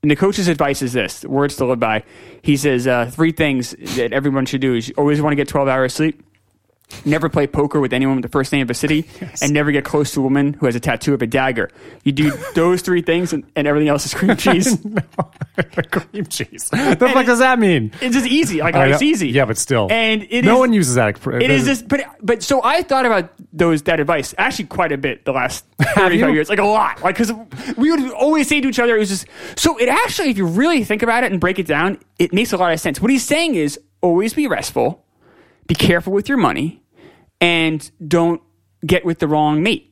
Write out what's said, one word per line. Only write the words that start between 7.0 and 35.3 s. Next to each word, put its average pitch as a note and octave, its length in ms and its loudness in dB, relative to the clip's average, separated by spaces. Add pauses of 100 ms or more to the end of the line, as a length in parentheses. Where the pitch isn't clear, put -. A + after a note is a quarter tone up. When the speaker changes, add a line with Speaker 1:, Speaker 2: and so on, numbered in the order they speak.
Speaker 1:
never D3+ 240 0
play C#3+ 180 0
poker D3 320 -2
with B2+ 140 0
anyone C3+ 240 0
with B2 60 -4
the A#2 60 -10
first C#3 220 -2
name C#3 120 0
of A#2+ 60 -4
a B2 40 -2
city, D3+ 400 -2
Speaker 2:
<laughs> - 80 -18
Yes. - 220 -10
Speaker 1:
and C#3+ 100 0
never D3 180 0
get C#3+ 140 -2
close D3 280 -2
to C#3+ 60 -2
a C3 40 0
woman C#3 300 2
who D3 120 -4
has A#2+ 100 2
a A#2+ 40 -2
tattoo C3 340 -2
of B2+ 80 -2
a A#2+ 60 -2
dagger. C3 420 0 (340)
You C#3+ 80 2
do C#3+ 200 0
Speaker 2:
<laughs> - 240 -10
Speaker 1:
those F3+ 260 2
three F3+ 220 0
things E3+ 280 0
and, D#3 120 -4 (120)
and D3 120 -2
everything D3 220 2
else C#3+ 160 0
is C#3 100 -8
cream G3 200 2
Speaker 2:
<laughs> - 20 -10
Speaker 1:
cheese. F#3 460 0
Speaker 2:
No. G#3 200 -4
<laughs> - 880 -8
Cream G3 340 -6
cheese. - 440 -10
The - 80 -2
Speaker 1:
And C#4+ 220 2
Speaker 2:
fuck B3+ 240 4
Speaker 1:
it, - 20 2
Speaker 2:
does A#3+ 140 2
that B3+ 200 4
mean? D#3 320 2 (100)
Speaker 1:
it's B3+ 140 -2
just B3+ 100 2
easy. A#3+ 360 0
Like, - 120 0
Speaker 2:
I C3+ 140 4
Speaker 1:
it's C#3+ 140 4
Speaker 2:
know. C#4+ 60 2
Speaker 1:
easy. G3+ 220 0
Speaker 2:
Yeah, C3 160 2
but G#2+ 120 -4
still. A2+ 340 0
Speaker 1:
And A3 380 0
it A#3+ 160 0
Speaker 2:
No A3 100 6
Speaker 1:
is, B3+ 40 6
Speaker 2:
one B3 140 4
uses C#3+ 220 2
that. G#2+ 240 2 (220)
Speaker 1:
it C4 100 2
is C3 140 2
just, C4 220 -2
but, C#4 140 0 (200)
but A3+ 200 0
so C4+ 220 0
I D4+ 200 2
thought C4 220 0
about G3 260 0 (220)
those, D#3+ 300 2
that E3 160 0
advice D3 380 -2
actually G#3+ 280 -2
quite E3 260 -2
a C#3 60 -2
bit C3+ 280 -6
the C3+ 80 -2
last C3 400 -4
Speaker 2:
<laughs> - 60 -20
Have - 160 0
Speaker 1:
thirty-five G3+ 340 4
Speaker 2:
you? C#4+ 60 2
Speaker 1:
years. D#3 140 0
Like, G#3 100 0
a G3+ 60 2
lot. G#3 380 0
Like, F#3+ 120 0
'cause A#3 160 0 (460)
we C#4+ 140 2
would C4 220 0
always D4 340 2
say D4+ 140 2
to C4 60 -2
each B3 120 -2
other, A#3+ 160 2
it G#3+ 40 2
was G#3 100 0
just, F#3+ 180 -6 (280)
so D#4 220 0
it A#3+ 120 2
actually, F#4+ 400 0
if G#3 80 -2
you G3 80 0
really B3 380 2
think G#3+ 200 -2
about A#3 200 2
it F3+ 80 -2
and F#3+ 80 -2
break F#3 200 0
it F3 80 -4
down, D#3+ 320 0 (180)
it F3 160 0
makes G#3+ 200 0
a F#3 40 -2
lot F3 160 2
of D#3+ 60 -2
sense. D#3 220 -4
What A#3 100 2
he's C4+ 140 0
saying D#4 300 0
is D3 240 -2 (220)
always F3+ 320 2
be D4 140 0
restful, C3+ 580 -4 (600)